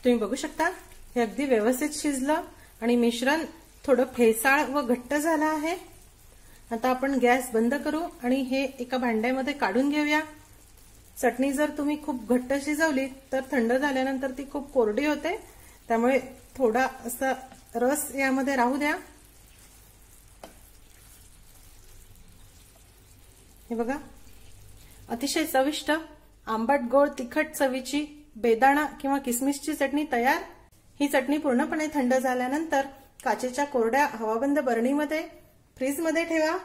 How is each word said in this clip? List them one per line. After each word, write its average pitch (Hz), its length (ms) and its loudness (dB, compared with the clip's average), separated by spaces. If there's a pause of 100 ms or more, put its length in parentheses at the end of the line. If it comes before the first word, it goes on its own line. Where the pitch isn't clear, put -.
तुम्ही 240 140 4
बघू 214 180 -2
शकता 320 340 -2 (440)
हे 247 60 0
अगदी 233 240 -2
व्यवस्थित 254 560 2
शिजलं 294 420 0 (400)
आणि 240 140 2
मिश्रण 247 480 2 (400)
थोडं 254 200 4 (120)
फेसाळ 247 540 4
व 277 160 -2
घट्ट 247 280 -2
झालं 302 320 2
आहे. 311 300 -2 (920)
आता 233 200 -2
आपण 262 320 0
गॅस 247 300 2
बंद 233 220 2
करू 311 300 -2 (180)
आणि 262 200 0
हे 262 220 -2 (140)
एका 247 180 -6
भांड्यामध्ये 247 560 0
काढून 240 380 0
घेऊया. 302 300 2 (1000)
चटणी 254 320 2
जर 294 260 0
तुम्ही 294 240 -2
खूप 247 260 -6
घट्ट 247 240 2 (120)
शिजवली 294 420 0 (260)
तर 262 80 0 (100)
थंड 240 220 2
झाल्यानंतर 269 580 0
ती 262 200 -10
खूप 269 220 -8
कोरडी 233 340 2
होते, 302 280 -2 (540)
त्यामुळे 240 300 4 (380)
थोडा 254 300 2 (200)
असा 262 260 -2 (420)
रस 254 300 0 (100)
यामध्ये 269 420 0
राहू 247 200 2
द्या. 294 180 -2 (4000)
हे 233 60 -4
बघा 240 200 -2 (1120)
अतिशय 277 380 -2
चविष्ट 285 440 0
आंबट 254 1000 -2
गोड 285 180 6 (100)
तिखट 302 340 -2
चवीची 269 520 -2 (320)
बेदाणा 262 500 4 (140)
किंवा 277 180 0
किसमिसची 277 560 -2
चटणी 285 380 0
तयार. 262 300 2 (580)
ही 285 80 2
चटणी 277 300 2
पूर्णपणे 311 560 2
थंड 262 200 2
झाल्यानंतर 262 720 0 (380)
काचेच्या 254 400 -2
कोरड्या 269 480 2
हवाबंद 226 460 0
बरणीमध्ये 285 640 0 (540)
फ्रीजमध्ये 320 480 0
ठेवा. 330 400 0